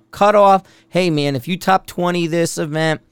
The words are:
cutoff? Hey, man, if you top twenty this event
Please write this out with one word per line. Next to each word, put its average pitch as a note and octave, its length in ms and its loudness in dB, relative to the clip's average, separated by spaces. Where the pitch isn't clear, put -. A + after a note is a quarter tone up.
cutoff? G3+ 520 4
Hey, F3+ 200 0
man, C#3+ 260 -2
if B2+ 120 -8
you F3+ 100 -6
top F#3+ 300 -2
twenty F3 400 -4
this E3 300 -2
event D#3+ 440 -4